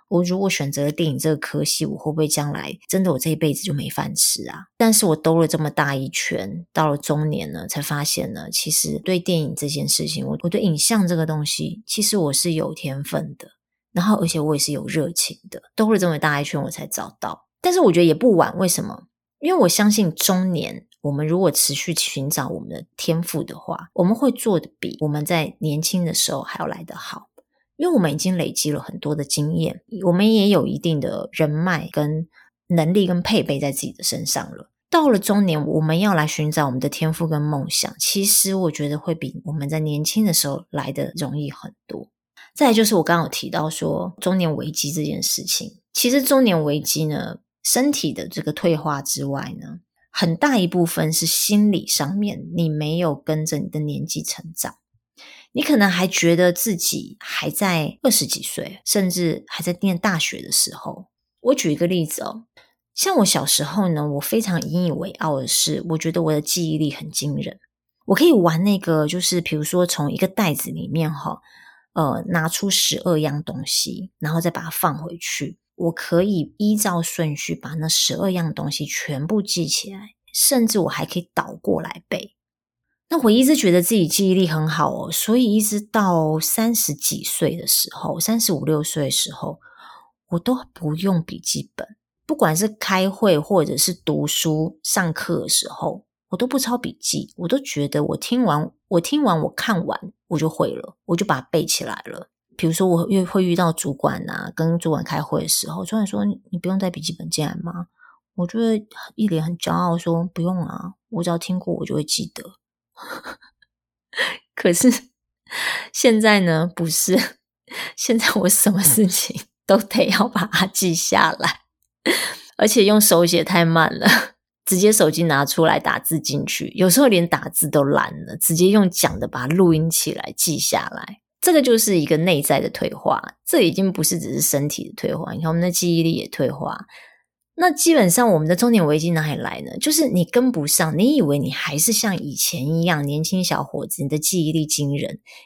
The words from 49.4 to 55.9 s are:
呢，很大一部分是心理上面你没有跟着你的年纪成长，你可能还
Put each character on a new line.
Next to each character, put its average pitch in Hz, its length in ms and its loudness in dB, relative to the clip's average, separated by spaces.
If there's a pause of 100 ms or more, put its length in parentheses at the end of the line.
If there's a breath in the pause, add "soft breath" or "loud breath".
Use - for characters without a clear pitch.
呢， - 200 -16 (340)
很 165 240 0
大 269 220 2
一 180 80 2
部 175 180 2
分 160 260 -2
是 160 140 0
心 208 480 4
理 - 140 -2
上 147 280 -2
面 196 300 -4 (100)
你 170 140 2
没 151 300 -2
有 160 160 0
跟 156 320 -2
着 151 120 -2
你 - 120 -6
的 156 100 -4
年 147 240 -4
纪 - 180 -6
成 - 320 -10
长， - 200 -6 (800 loud breath)
你 254 100 -2
可 302 160 2
能 202 100 6
还 180 180 0